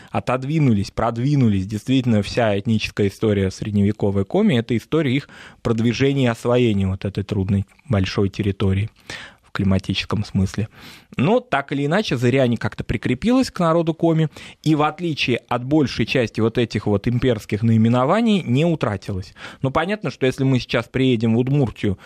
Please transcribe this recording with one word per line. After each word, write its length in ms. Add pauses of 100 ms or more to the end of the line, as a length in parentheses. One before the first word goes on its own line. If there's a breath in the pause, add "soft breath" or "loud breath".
отодвинулись, 800
продвинулись. 800
Действительно, 560
вся 340
этническая 520
история 420
средневековой 760
коми — 300
это 200
история 400
их 140 (320 loud breath)
продвижения 640
и 40
освоения 600
вот 180
этой 180
трудной 440 (200)
большой 420
территории 600 (600 loud breath)
в 20
климатическом 720
смысле. 460 (480 loud breath)
Но 220
так 320
или 140
иначе, 300
зыряне 400
как-то 280
прикрепилось 680
к 100
народу 360
коми, 340 (320 loud breath)
и 140
в 80
отличие 540 (120)
от 160
большей 400
части 340
вот 200
этих 260
вот 220
имперских 560
наименований, 800
не 200
утратилось. 680 (280 loud breath)
Ну, 100
понятно, 400
что 160
если 160
мы 160
сейчас 280
приедем 480
в 40
Удмуртию 680